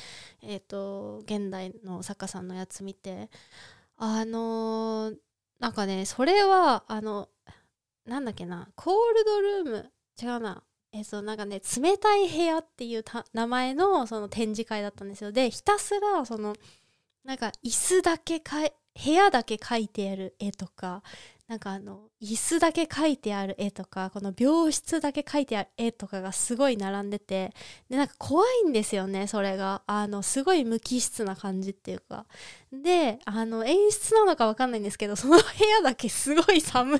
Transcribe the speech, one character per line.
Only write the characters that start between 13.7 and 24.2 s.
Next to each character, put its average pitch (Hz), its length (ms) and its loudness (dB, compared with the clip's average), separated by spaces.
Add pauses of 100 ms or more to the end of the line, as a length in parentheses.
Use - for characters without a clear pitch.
の 339 320 4
そ 220 120 -6
の 202 120 -8
展 214 240 -2
示 220 100 -4
会 214 160 -4
だ 208 80 -6
っ 202 40 -8
た 196 120 -16
ん 196 60 -10
で 202 40 -14
す 208 100 -14
よ。 208 60 -8
で、 240 200 2
ひ - 120 -10
た 415 160 4
す - 220 -6
ら 392 240 0
そ 226 140 -8
の、 208 180 -6 (680)
な 262 120 -8
ん - 20 -6
か 220 160 -4 (100)
椅 247 60 -6
子 359 320 2
だ 339 160 2
け 330 240 -6
か 302 240 -4
い-、 294 80 -2 (320)
部 277 60 2
屋 381 200 6
だ 240 140 2
け 214 120 -4
描 233 220 -4
い 214 100 -2
て 196 220 -4
あ 190 60 -6
る 190 220 -10
絵 202 140 -4
と - 160 -12
か、 185 340 -10 (460)
な 226 80 -8
ん - 40 -14
か 202 100 -10
あ 196 80 -8
の、 202 300 -18 (120)
椅 214 140 -8
子 320 240 0
だ 330 140 4
け 339 100 0
描 311 260 0
い 277 80 2
て 208 160 -6
あ 196 140 -4
る 190 120 -6
絵 202 120 -4
と 190 140 -12
か、 190 260 -8
こ 202 100 -10